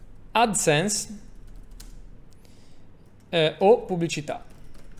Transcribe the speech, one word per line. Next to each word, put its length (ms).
AdSense, 880
eh, 300
o 280
pubblicità. 600